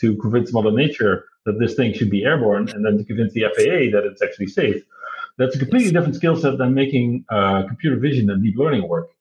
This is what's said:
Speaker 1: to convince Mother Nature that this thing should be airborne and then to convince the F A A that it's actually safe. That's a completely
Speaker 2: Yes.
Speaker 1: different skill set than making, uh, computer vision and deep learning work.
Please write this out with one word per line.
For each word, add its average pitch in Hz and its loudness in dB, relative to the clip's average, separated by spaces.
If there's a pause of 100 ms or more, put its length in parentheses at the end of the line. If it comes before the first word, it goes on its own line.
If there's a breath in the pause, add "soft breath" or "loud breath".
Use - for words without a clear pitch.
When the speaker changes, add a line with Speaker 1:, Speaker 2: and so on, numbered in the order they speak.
Speaker 1:
to 110 2
convince 117 -2
Mother 107 2
Nature 117 0 (200 loud breath)
that 107 -2
this 117 0
thing 113 0
should 101 -2
be 101 0
airborne 110 0
and 104 -6
then 104 2
to - -6
convince 107 -2
the 110 0
F - 0
A 110 4
A 143 2
that 101 2
it's - -8
actually 98 -4
safe. 107 0 (560 loud breath)
That's 131 0
a 135 -4
completely 226 2
Speaker 2:
Yes. 175 0
Speaker 1:
different 156 0
skill 165 2
set 131 0
than 127 2
making, 127 0
uh, 98 2
computer 123 -2
vision 123 2
and 98 0
deep 110 0
learning 123 0
work. 82 -4 (100)